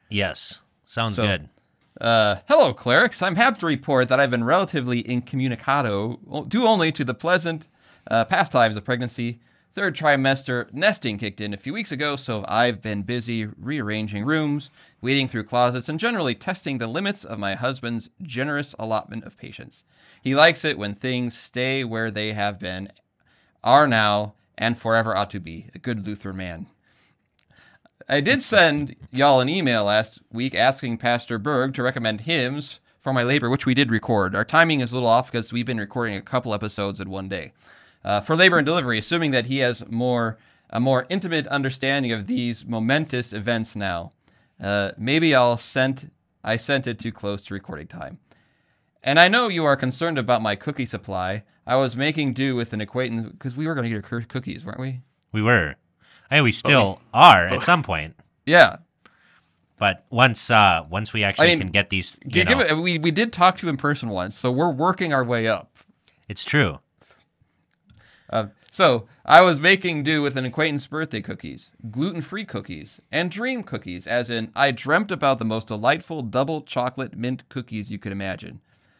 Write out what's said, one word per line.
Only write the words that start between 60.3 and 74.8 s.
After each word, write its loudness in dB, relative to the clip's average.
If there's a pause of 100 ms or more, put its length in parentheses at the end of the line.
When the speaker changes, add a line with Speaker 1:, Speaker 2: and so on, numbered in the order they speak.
Speaker 1:
uh, 6
once -6
we -2
actually 2
Speaker 2:
I 8
mean, 2
Speaker 1:
can -4
get 2
these, -4
you -12
Speaker 2:
g-, 4
give 2
Speaker 1:
know. 2
Speaker 2:
it, 2
we, -2
we 0
did 0
talk 4
to -8
you -2
in -2
person -2
once, -4
so -2
we're 2
working 0
our 2
way 0
up. -4 (500)
Speaker 1:
It's -8
true. 2 (1500)
Speaker 2:
Uh, -2 (240)
so, 4 (180)
I 10
was 6
making 2
do 0
with -2
an -2
acquaintance's -2
birthday -6
cookies, -14 (220)
gluten-free -6
cookies, -12 (120)
and -2
dream -6
cookies, -12
as -2
in, -6
I 2
dreamt -2